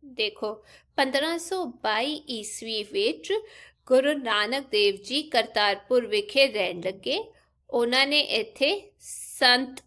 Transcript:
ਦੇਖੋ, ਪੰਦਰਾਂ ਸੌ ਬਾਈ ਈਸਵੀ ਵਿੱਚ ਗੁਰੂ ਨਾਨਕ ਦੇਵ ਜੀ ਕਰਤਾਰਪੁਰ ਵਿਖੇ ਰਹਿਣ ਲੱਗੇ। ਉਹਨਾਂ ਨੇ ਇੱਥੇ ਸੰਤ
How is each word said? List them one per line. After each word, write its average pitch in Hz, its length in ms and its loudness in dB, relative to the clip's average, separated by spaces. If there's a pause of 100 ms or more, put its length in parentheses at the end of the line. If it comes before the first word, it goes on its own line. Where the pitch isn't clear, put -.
ਦੇਖੋ, 214 600 -6 (320)
ਪੰਦਰਾਂ 285 420 0
ਸੌ 359 260 -4
ਬਾਈ 240 680 -4
ਈਸਵੀ 220 520 -8
ਵਿੱਚ 214 500 -2 (540)
ਗੁਰੂ 269 260 4
ਨਾਨਕ 247 540 -2
ਦੇਵ 202 300 2
ਜੀ 262 260 -4
ਕਰਤਾਰਪੁਰ 226 840 0
ਵਿਖੇ 208 400 2
ਰਹਿਣ 185 340 -2
ਲੱਗੇ। 202 500 -6 (400)
ਉਹਨਾਂ 240 360 2
ਨੇ 294 140 2
ਇੱਥੇ 285 720 -2 (460)
ਸੰਤ 254 480 4